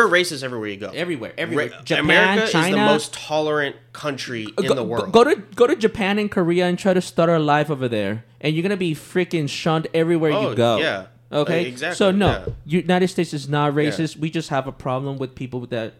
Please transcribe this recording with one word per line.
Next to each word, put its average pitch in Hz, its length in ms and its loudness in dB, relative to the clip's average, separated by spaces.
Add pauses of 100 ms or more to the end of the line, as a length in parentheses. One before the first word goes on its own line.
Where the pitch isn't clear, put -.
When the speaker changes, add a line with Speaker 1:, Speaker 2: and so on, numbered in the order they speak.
Speaker 1:
are - 40 2
racists 170 340 0
everywhere 120 260 -6
you 101 80 -8
go. 98 160 -8
Speaker 2:
Everywhere, 143 440 -6
everywhere. 151 320 -2
Speaker 1:
Ra-, - 140 -16
Speaker 2:
Japan, 147 220 0
Speaker 1:
America 190 460 4
Speaker 2:
China. 170 160 4
Speaker 1:
is 190 60 2
the 202 40 2 (160)
most - 200 -2
tolerant 151 600 -2 (180)
country 127 520 -6 (100)
Speaker 2:
Go, 196 80 0
Speaker 1:
in - 40 0
the - 80 2
Speaker 2:
go, 123 80 0
Speaker 1:
world. 113 280 -2
Speaker 2:
go 233 120 8
to, 311 120 4 (200)
go 240 100 4
to 277 100 2
Japan 214 440 0
and 208 100 -2
Korea 180 380 2
and 180 100 0
try 190 160 2
to 180 80 2
start 170 280 2
a 165 100 4
life 147 320 2
over 131 160 -2
there, 107 360 -2 (180)
and 156 120 0
you're 165 100 -2
gonna 202 140 -2
be 175 160 -2
freaking 165 560 -2
shunned 160 440 0
everywhere 160 400 2
Speaker 1:
Oh, 202 180 0
Speaker 2:
you 107 40 -6
go. 117 220 4
Speaker 1:
yeah. 104 280 -2 (260)
Speaker 2:
Okay? 160 320 0
Speaker 1:
Uh, - 40 -4
exactly, 143 280 -8
Speaker 2:
So, 196 160 4
no, 196 160 2 (400)
Speaker 1:
yeah. 165 140 2
Speaker 2:
United 180 260 2
States 175 260 -4
is 139 160 -8
not 147 240 0
Speaker 1:
Yeah. 147 160 0
Speaker 2:
racist. 160 280 -4
We 156 120 -4
just 156 200 -6
have 135 180 -2
a 131 40 -8
problem 135 460 -6
with 131 160 -6
people 127 340 -8
that 113 320 -6